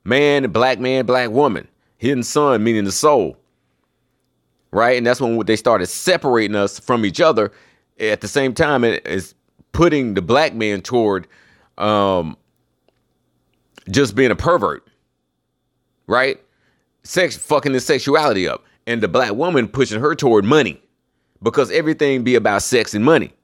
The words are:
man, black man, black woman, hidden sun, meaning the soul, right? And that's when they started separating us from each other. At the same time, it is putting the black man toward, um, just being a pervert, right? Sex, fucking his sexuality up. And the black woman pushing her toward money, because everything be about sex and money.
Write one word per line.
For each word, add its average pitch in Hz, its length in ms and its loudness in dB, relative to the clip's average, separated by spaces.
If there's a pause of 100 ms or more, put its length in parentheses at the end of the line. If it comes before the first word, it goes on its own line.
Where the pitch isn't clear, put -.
man, 143 460 0
black 120 300 0
man, 127 240 -2
black 123 260 0
woman, 117 380 0 (300)
hidden 123 240 -2
sun, 131 420 0
meaning 110 200 0
the 98 80 -4
soul, 117 440 0 (1300)
right? 120 260 2
And 120 100 0
that's 123 140 0
when 117 240 0
they 110 120 2
started 104 320 0
separating 117 680 0
us 101 220 -2
from 120 260 -2
each 98 160 -2
other. 123 320 2 (460)
At 107 240 -4
the 101 60 -10
same 135 260 -2
time, 147 280 0
it 113 240 0
is 90 280 -8 (380)
putting 147 420 0
the 95 80 -2
black 135 320 0
man 107 260 -4
toward, 101 480 -2 (480)
um, 98 600 0 (1500)
just 117 240 0
being 123 160 2
a 98 60 -2
pervert, 104 520 -2 (1160)
right? 127 340 0 (600)
Sex, 175 340 -2
fucking 143 380 -2
his 123 100 -2
sexuality 135 640 0
up. 60 160 -8 (220)
And 117 160 -4
the 104 60 2
black 110 240 0
woman 135 360 -2
pushing 113 320 -2
her 147 140 0
toward 110 320 2
money, 123 340 0 (600)
because 117 280 0
everything 143 540 0
be 123 100 2
about 104 280 2
sex 117 320 -2
and 107 100 0
money. 139 280 2 (120)